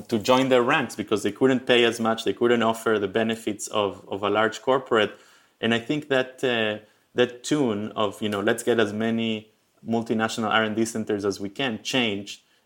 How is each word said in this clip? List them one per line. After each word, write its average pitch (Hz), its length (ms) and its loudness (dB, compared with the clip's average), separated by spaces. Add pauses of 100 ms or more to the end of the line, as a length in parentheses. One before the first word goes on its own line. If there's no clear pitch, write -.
to 117 120 0
join 127 280 4
their 127 160 4
ranks 135 320 0
because 101 260 -2
they 101 120 -2
couldn't 131 320 2
pay 120 180 6
as 113 160 2
much, 113 240 -2
they 101 80 0
couldn't 120 320 2
offer 113 340 0
the 101 120 -2
benefits 110 580 -4
of, 98 400 -2
of 101 160 -8
a 101 60 2
large 107 320 0
corporate. 127 500 2 (480)
And 117 140 2
I 117 60 2
think 147 280 -4
that, 131 380 -2
uh, 110 400 0 (300)
that 123 280 2
tune 110 480 0 (120)
of, 98 180 -2
you 107 80 -2
know, 104 100 -2
"Let's 113 240 0
get 117 160 2
as 104 140 2
many 113 560 -2 (360)
multinational 113 640 -2
R 110 140 2
and 107 140 -4
D 113 80 2
centers 107 400 -4
as 98 160 -2
we 101 80 -8
can" 117 340 -6
changed, 104 560 -4 (260)